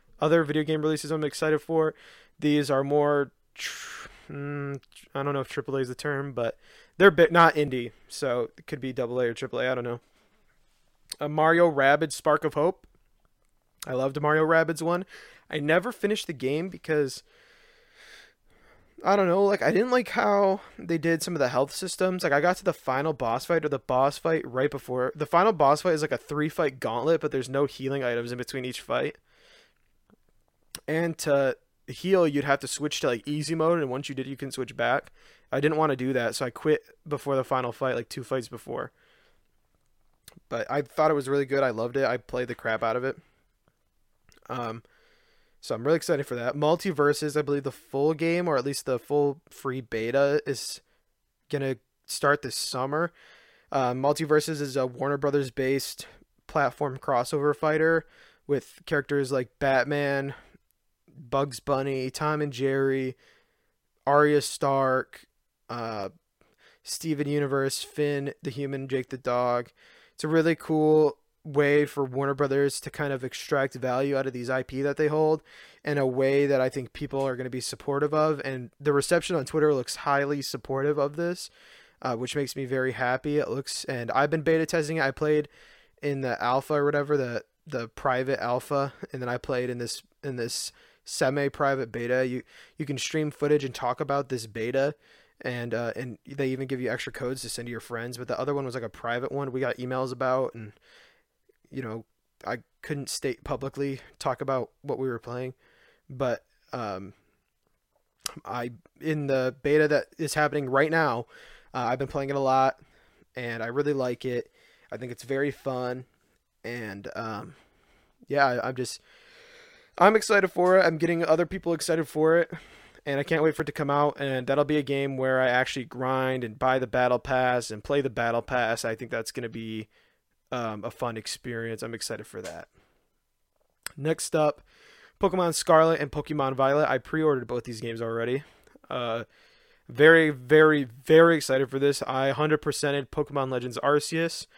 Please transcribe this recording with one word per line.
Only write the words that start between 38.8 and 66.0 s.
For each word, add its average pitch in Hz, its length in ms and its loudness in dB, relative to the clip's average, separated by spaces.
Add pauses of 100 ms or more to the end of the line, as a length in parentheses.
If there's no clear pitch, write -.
But 113 220 -6
I 143 120 -2
thought 156 280 2
it 160 40 2
was 139 140 -2
really 139 160 0
good. 135 180 0
I 127 80 4
loved 117 260 -4
it. 135 80 2
I 120 120 0
played 123 320 -6
the 120 60 -8
crap 110 280 -4
out 113 140 2
of 123 80 -4
it. 135 140 -4 (1300)
Um, 117 340 -8 (800)
so - 140 -6
I'm 113 100 -4
really 156 120 4
excited 143 300 -2
for - 80 -8
that. 123 220 -4
Multiverses, 147 800 2
I 151 60 2
believe 143 200 -2
the 135 80 -6
full 139 420 0
game, 165 360 0
or 151 80 2
at 123 80 0
least 139 200 -6
the 127 140 0
full 143 420 0 (100)
free 131 320 -6
beta, 135 640 2
is - 340 -6 (680)
gonna 135 280 -2 (300)
start 147 360 2
this 123 140 -8
summer. 143 560 -2 (580)
Uh, 131 220 0
Multiverses 147 680 2
is 139 160 -4
a 131 100 2
Warner 131 320 -2
Brothers 139 340 0
based 135 560 -2 (400)
platform 139 500 -2
crossover 143 560 0
fighter 160 500 2 (440)
with - 360 -4
characters 139 460 0
like 127 300 -4
Batman, 139 760 0 (800)
Bugs 135 460 -4
Bunny, 135 500 -2
Tom 151 300 -2
and 147 140 -4
Jerry, 135 640 0 (880)
Arya 147 340 6
Stark, 135 840 0 (420)
uh, 113 400 -6 (720)